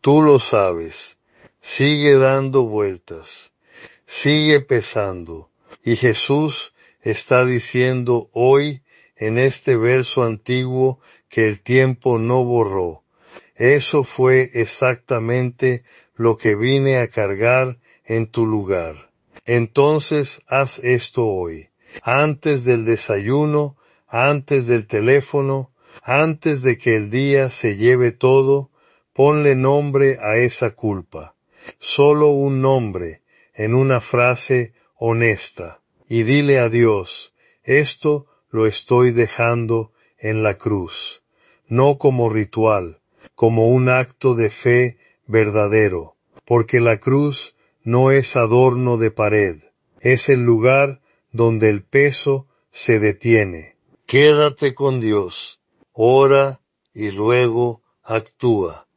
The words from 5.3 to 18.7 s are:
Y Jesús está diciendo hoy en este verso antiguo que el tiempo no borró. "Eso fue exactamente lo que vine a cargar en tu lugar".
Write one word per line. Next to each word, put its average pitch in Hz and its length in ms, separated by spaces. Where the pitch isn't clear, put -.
Y 117 140
Jesús 139 800
está 127 460
diciendo 123 880
hoy 139 480
en 110 220
este 131 400
verso 123 460
antiguo 127 760
que 110 180
el 104 140
tiempo 127 560
no 123 260
borró. 98 580
"Eso 135 500
fue 127 480
exactamente 123 1300
lo 113 220
que 107 180
vine 131 440
a 120 100
cargar 120 680
en 113 220
tu 113 200
lugar". 92 640